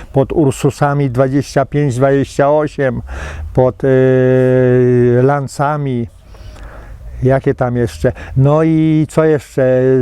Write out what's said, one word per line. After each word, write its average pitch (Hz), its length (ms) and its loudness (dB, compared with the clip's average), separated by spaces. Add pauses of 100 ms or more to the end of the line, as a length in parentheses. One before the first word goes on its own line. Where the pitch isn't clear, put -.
(140)
pod 135 180 0
Ursusami 143 760 0
dwadzieścia 135 560 0
pięć, 147 300 -2
dwadzieścia 139 560 2
osiem, 143 500 -2 (520)
pod, 127 300 0
e, 139 40 0 (1300)
Lancami. 139 840 -2 (1160)
Jakie 135 320 0
tam 123 200 -4
jeszcze? 120 360 -2 (260)
No 143 260 2
i 156 460 2
co 160 140 0
jeszcze? 135 580 0 (200)